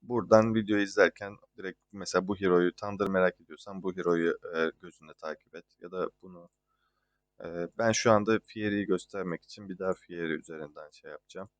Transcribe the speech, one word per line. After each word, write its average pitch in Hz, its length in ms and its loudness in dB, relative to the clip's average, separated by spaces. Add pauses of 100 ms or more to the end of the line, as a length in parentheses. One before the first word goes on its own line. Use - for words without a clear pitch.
Buradan 110 540 4
video 104 220 0
izlerken 101 600 2 (200)
direkt 92 220 -12 (120)
mesela 92 360 -2
bu 101 80 -2
hero'yu, 90 400 4
Thunder 101 320 -4
merak 92 340 0
ediyorsan 85 420 -16
bu 92 120 -4
hero'yu, 85 420 0 (180)
e, 80 160 0 (100)
gözünde 78 320 -20
takip - 420 -12
et. 85 100 -16 (140)
Ya 87 120 -16
da 92 180 -4 (120)
bunu, 87 280 -20 (960)
e, 85 240 -8 (100)
ben 113 140 2
şu 113 200 4
anda 107 340 4
Fiery'yi 104 400 -2
göstermek 92 580 -4
için 101 260 -18
bir 90 100 -10
daha 95 140 -2
Fiery 85 400 -6
üzerinden 76 580 -12
şey - 200 -20
yapacağım. 92 380 -16 (100)